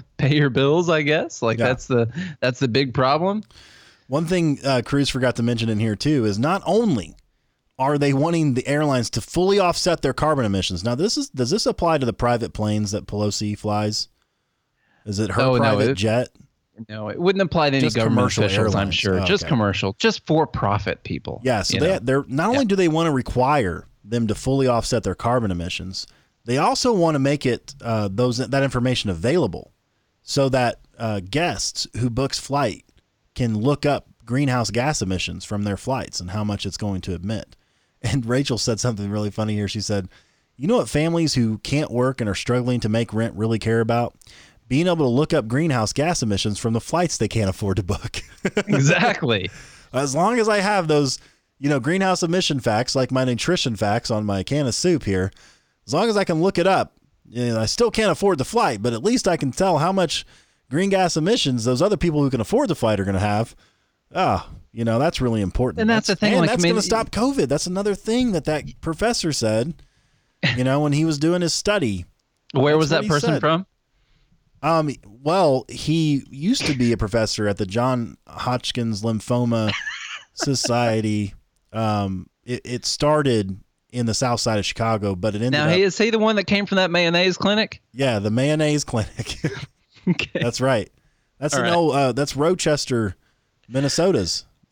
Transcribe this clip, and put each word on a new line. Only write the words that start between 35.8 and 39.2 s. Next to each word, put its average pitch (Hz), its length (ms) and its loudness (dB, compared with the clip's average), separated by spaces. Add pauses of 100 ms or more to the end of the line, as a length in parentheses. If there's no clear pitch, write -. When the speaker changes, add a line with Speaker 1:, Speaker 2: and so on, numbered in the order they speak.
Speaker 2:
and 90 120 -10
how 104 120 -4
much 104 220 -4
it's 98 120 -8
going 98 240 -4
to 92 140 -6
emit. 95 400 -8 (480)
And 123 220 -2
Rachel 127 340 0
said 113 200 -2
something 101 300 -2
really 104 220 -4